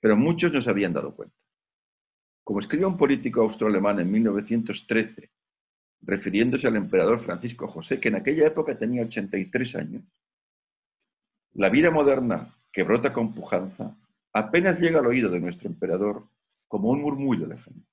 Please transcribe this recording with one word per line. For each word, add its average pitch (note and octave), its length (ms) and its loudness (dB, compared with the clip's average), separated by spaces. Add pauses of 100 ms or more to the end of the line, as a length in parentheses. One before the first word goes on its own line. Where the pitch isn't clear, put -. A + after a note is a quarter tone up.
pero G#2+ 160 4
muchos E3 360 2
no C#3+ 80 2
se A#2+ 100 -2
habían G2 220 0
dado C#2+ 220 -6
cuenta. - 200 -18 (1080)
Como G2+ 160 -4
escribe D#3 260 0
un F#3 100 0
político C3 440 2
austroalemán G#2 600 2
en F2+ 120 0
mil A2 100 4
novecientos G#2+ 640 -2
trece, - 440 -2 (720)
refiriéndose A#2 680 0
al A2+ 80 0
emperador G2+ 440 2
Francisco A#2 460 -8
José, E2 320 -6
que - 100 -2
en G#2+ 80 0
aquella D3 300 2
época D3 300 -2
tenía A#2+ 260 -2
ochenta G2+ 360 -6
y F#2+ 80 -4
tres B2 280 -4
años, - 280 -8 (1500)
"La G2 140 2
vida D3+ 220 6
moderna, C3+ 640 2 (160)
que - 120 -2
brota A2 300 0
con A2+ 200 -2
pujanza, - 640 -8 (380)
apenas E3+ 440 0
llega E3 200 2
al C3 80 2
oído A#2+ 240 2
de F2+ 100 -2
nuestro F2 280 -8
emperador F2+ 580 -4 (420)
como G#2 220 -2
un C#3 100 2
murmullo C3+ 460 -2
lejano. - 360 -16 (100)